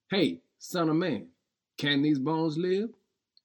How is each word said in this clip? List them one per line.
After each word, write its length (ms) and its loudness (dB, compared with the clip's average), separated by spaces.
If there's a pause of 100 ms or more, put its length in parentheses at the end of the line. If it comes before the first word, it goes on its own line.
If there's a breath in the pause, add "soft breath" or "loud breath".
(100)
"Hey, 320 0 (160)
son 320 -2
of 60 2
man, 360 -2 (460)
can 240 0
these 160 2
bones 400 -2
live?" 360 -2 (500)